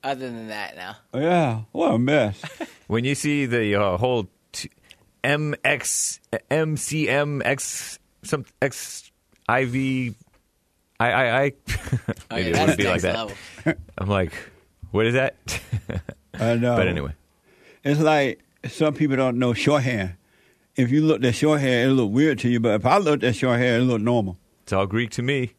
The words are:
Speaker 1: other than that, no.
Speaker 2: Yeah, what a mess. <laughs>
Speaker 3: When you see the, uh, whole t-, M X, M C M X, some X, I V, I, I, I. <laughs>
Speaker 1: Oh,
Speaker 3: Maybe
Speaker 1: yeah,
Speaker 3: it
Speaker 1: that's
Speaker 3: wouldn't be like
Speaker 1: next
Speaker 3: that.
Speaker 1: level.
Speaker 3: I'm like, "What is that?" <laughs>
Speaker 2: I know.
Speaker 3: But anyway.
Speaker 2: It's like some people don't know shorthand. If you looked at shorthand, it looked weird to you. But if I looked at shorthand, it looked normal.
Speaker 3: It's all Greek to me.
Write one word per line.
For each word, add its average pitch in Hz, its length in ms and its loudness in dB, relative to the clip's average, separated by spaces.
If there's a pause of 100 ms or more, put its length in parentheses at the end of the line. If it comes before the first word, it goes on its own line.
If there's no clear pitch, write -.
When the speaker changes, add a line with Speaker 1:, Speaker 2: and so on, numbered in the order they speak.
Speaker 1:
other 131 260 -6
than 113 200 -10
that, 104 280 -8
no. 92 420 -10
Speaker 2:
Yeah, 151 420 2 (100)
what - 240 0
a - 20 2
mess. 123 420 2 (260)
<laughs> - 220 -20
Speaker 3:
When 113 160 0
you 139 120 0
see 147 320 0
the, 113 280 2
uh, 101 220 2
whole 117 300 0 (240)
t-, - 180 -12 (540)
M 147 400 0
X, - 560 -2 (320)
M 156 260 0
C 147 320 -2
M 143 340 0
X, - 540 -4 (240)
some 139 240 -6 (160)
X, - 500 -6 (360)
I 127 180 2
V, 131 480 -2 (880)
I, 117 120 2
I, 123 300 2
I. 139 180 0
<laughs> - 40 -20 (680)
Speaker 1:
Oh, 113 40 -8
Speaker 3:
Maybe 90 140 -2
Speaker 1:
yeah, - 0 -
Speaker 3:
it 85 40 0
Speaker 1:
that's 85 60 4
Speaker 3:
wouldn't - 180 2
be 101 60 2
like 95 100 2
Speaker 1:
next 85 100 0
Speaker 3:
that. 90 140 0
Speaker 1:
level. 107 180 -8 (600)
Speaker 3:
I'm 95 120 -4
like, 95 240 0 (580)
"What 110 160 2
is 120 80 0
that?" 131 200 0 (580)
<laughs> - 420 -12
Speaker 2:
I 117 200 0
know. 120 200 2
Speaker 3:
But 104 120 2
anyway. 78 260 -4 (680)
Speaker 2:
It's 147 200 2
like 151 400 2 (260)
some 151 260 0
people 139 220 0
don't 127 240 0
know 123 140 2
shorthand. 120 600 0 (600)
If 123 160 2
you 147 100 4
looked 151 220 2
at 123 100 4
shorthand, 135 560 2
it 135 40 4
looked 120 200 2
weird 139 260 2
to 123 100 0
you. 120 100 2
But 113 220 2
if - 40 -2
I 143 120 6
looked 151 260 2
at 120 140 2
shorthand, 123 460 2
it - 20 2
looked 117 180 0
normal. 110 340 0 (260)
Speaker 3:
It's - 100 -6
all 98 120 2
Greek 110 260 -2
to - 100 -6
me. 127 380 -2